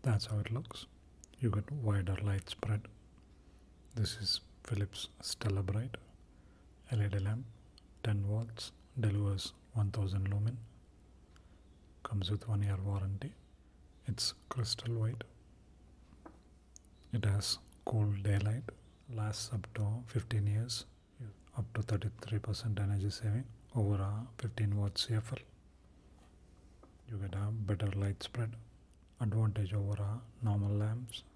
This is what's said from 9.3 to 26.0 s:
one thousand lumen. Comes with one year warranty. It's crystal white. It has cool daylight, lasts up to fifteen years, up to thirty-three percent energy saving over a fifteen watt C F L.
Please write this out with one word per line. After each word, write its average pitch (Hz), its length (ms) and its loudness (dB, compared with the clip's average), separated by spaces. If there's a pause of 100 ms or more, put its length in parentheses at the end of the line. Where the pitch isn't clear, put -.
one 104 160 4
thousand 98 380 2
lumen. 107 280 2 (1500)
Comes 95 260 0
with 104 200 0
one 104 140 4
year 98 220 2
warranty. 98 460 0 (760)
It's - 280 0 (160)
crystal 117 460 -2
white. 113 280 0 (1900)
It 107 100 2
has 101 360 2 (260)
cool 104 260 4 (120)
daylight, 101 500 2 (420)
lasts 107 380 -2
up 98 220 -4
to 107 120 2 (180)
fifteen 110 420 0
years, 110 360 0 (760)
up - 180 -4
to 113 60 2
thirty-three 107 580 -2
percent 104 420 -2
energy 98 280 2
saving 110 360 0 (280)
over 101 280 2
a 107 260 -2 (100)
fifteen 104 380 0
watt 101 220 0
C - 160 0
F 110 180 0
L. 131 80 -6 (1700)